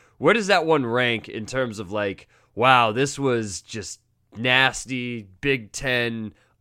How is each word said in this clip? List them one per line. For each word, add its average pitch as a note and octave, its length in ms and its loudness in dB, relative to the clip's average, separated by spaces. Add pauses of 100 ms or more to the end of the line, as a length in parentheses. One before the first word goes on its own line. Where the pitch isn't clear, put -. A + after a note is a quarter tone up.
(200)
where E3+ 160 4
does G#3 120 -2
that F3 200 4
one D3+ 180 4
rank A#2+ 420 0
in G#2+ 200 -8
terms B2 320 -4
of, F#2 120 -10
like, G#2 360 -4 (260)
wow, A#2+ 380 4
this C#3 260 -2
was A#2 440 -2
just - 380 -12 (380)
nasty B2 880 0 (140)
Big C3 300 -2
Ten A#2 640 -4 (260)